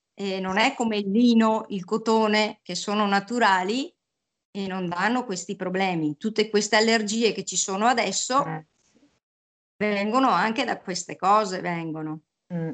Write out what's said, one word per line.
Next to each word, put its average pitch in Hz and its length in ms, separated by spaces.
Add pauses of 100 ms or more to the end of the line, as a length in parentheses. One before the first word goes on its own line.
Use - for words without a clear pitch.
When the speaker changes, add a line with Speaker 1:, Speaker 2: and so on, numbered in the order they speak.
(140)
Speaker 1:
e 190 280
non 190 160
è 233 160
come 226 240
il 202 140
lino, 226 580
il 180 160
cotone, 220 760
che 175 140
sono 208 300
naturali 202 880 (580)
e 196 160
non 185 200
danno 208 380
questi 190 320
problemi. 180 600
Tutte 214 320
queste 208 280
allergie 220 560
che 190 100
ci 185 140
sono 202 300
adesso 240 580
Speaker 2:
Eh. 160 200 (1120)
Speaker 1:
vengono 214 520
anche 220 340
da 214 160
queste - 380
cose, 196 420
vengono. 160 600 (320)
Speaker 2:
Mm, 165 200